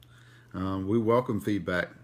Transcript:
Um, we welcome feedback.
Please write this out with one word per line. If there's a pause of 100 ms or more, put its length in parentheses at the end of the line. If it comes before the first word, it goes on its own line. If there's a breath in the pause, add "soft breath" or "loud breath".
(540 loud breath)
Um,
we
welcome
feedback. (140)